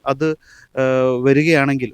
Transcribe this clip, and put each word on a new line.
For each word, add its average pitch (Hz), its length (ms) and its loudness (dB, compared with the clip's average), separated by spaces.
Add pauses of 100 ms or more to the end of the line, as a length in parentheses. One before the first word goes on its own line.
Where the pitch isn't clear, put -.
(120)
അത്, 147 160 -4 (540)
ഏഹ്, 131 320 0 (120)
വരികയാണെങ്കിൽ 139 680 2